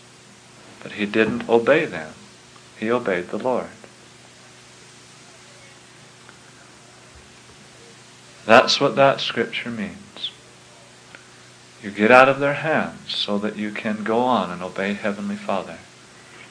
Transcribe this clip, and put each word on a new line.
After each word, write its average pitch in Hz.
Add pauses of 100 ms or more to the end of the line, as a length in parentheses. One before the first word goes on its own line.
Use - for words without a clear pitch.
(800)
but -
he 104
didn't 110
obey 120
them. 85 (680)
He 110
obeyed 92
the 104
Lord. 107 (4000)
That's -
what 143
that 139
scripture -
means. - (1500)
You 104
get 104
out 131
of 135
their 143
hands 143
so 104
that 104
you 107
can 107
go 110
on 113
and 87
obey 95
Heavenly 101
Father. 90 (720)